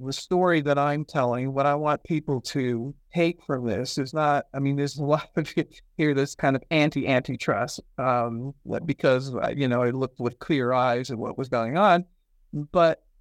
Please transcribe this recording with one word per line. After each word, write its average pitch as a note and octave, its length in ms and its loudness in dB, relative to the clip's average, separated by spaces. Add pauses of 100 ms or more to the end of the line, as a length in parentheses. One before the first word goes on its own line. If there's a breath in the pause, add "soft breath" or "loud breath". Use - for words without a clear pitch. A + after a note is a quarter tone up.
the C3 80 -6
story F3+ 500 2
that C#3+ 180 2
I'm D3 260 0
telling, B2+ 480 -2
what C#3 140 2
I C#3+ 80 2
want D3 280 -2
people D3 380 -2
to B2+ 540 -4 (180)
take E3+ 320 0
from B2+ 220 -4
this A2+ 320 -2
is C3 120 -4
not, D3 340 0 (100)
I C3+ 40 -4
mean, C#3 160 0
there's C#3+ 220 -4
a D3+ 60 -6
lot D3 320 0
of D#3+ 200 -2
it - 260 -4 (160)
here D3+ 180 2
that's C#3 180 0
kind C#3 220 0
of B2+ 160 -6
anti-antitrust, C3+ 1080 0 (200)
um, B2 520 -2 (340)
because, C3+ 500 0
uh, A2+ 200 -2
you C#3 120 0
know, B2 160 2
I B2 80 2
looked C3 280 -4
with A#2+ 200 -4
clear B2+ 340 0
eyes B2+ 380 0
at A#2 80 -6
what A2+ 180 -6
was C3 100 -4
going B2 300 -2
on, F3+ 280 6 (640)
but E3 320 4 (180)